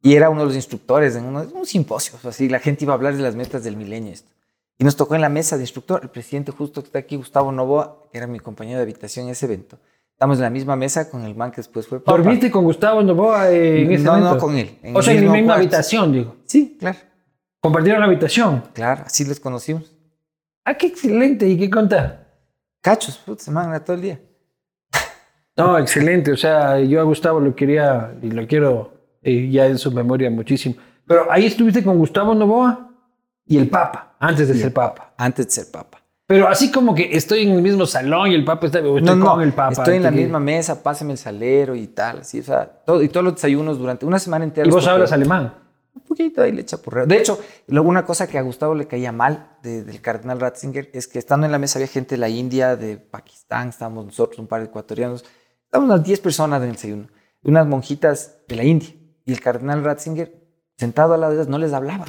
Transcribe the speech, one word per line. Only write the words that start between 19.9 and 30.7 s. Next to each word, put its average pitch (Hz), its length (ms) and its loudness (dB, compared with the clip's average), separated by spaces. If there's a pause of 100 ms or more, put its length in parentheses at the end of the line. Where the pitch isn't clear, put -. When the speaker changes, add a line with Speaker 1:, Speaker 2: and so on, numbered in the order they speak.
Speaker 2:
Ah, 285 140 0
qué 359 80 0
excelente. 233 600 2
¿Y 185 120 2
qué 196 100 0
contá? 196 580 0 (540)
Speaker 1:
Cachos, 208 380 0
puta, - 260 -14
se 147 60 -14
mandan 160 340 -6
todo 180 120 -4
el 175 60 -10
día. 190 180 -8 (1400)
Speaker 2:
No, 175 220 4
excelente. 147 540 2
O 127 40 0
sea, 147 440 2
yo 139 200 2
a 160 40 2
Gustavo 156 360 2
lo 139 140 2
quería 139 680 0
y 113 80 -6
lo 113 160 -6
quiero, 135 480 0 (280)
eh, 131 280 0
ya 135 160 4
en 135 120 2
su 135 140 -4
memoria 123 380 0
muchísimo. 120 460 -2 (300)